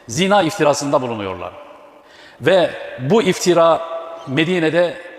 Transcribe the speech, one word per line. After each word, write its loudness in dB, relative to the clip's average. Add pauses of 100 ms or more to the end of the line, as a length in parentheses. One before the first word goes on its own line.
Zina 2
iftirasında 0
bulunuyorlar. -6 (880)
Ve 4 (300)
bu 2
iftira 2 (460)
Medine'de 0 (220)